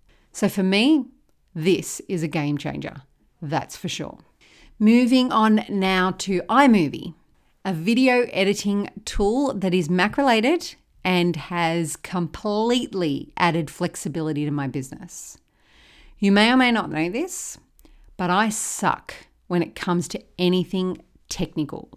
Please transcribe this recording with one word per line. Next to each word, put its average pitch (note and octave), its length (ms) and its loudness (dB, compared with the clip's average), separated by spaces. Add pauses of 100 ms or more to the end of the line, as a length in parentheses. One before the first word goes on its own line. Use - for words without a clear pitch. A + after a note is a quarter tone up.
(320)
So - 160 0
for G3 140 -2
me, A3+ 440 4 (480)
this D#3+ 540 0
is E3+ 140 -4
a D#3+ 60 -2
game D3 300 -2
changer, C#3+ 440 -10 (380)
that's D3 360 -6
for - 120 -10
sure. - 300 -10 (600)
Moving B3 540 4
on A3 380 4
now F#3+ 480 2
to F#3+ 240 -2
iMovie, G#3 720 2 (500)
a F#3+ 80 -4
video A#3+ 580 2
editing G3+ 600 -2 (140)
tool A#3 500 0
that F#3 180 -2
is F3 160 0
Mac F3+ 300 0
related C#4 580 2 (260)
and F3 340 2
has E3 600 -2
completely G#3 1400 -2
added E3 320 0
flexibility D#3 760 -4
to C#3+ 60 -4
my C#3+ 180 -4
business. - 720 -12 (800)
You G3+ 120 2
may G#3 220 6
or C4 40 6
may B3+ 140 6
not G3+ 200 0
know D#3 180 -2
this, C#4+ 500 -8 (580)
but F3+ 120 -2
I G3+ 220 2
suck - 640 -4 (320)
when F3 160 0
it D#3+ 120 -8
comes F3 340 -2
to - 140 -10 (160)
anything F#3 640 0 (260)
technical, - 680 -6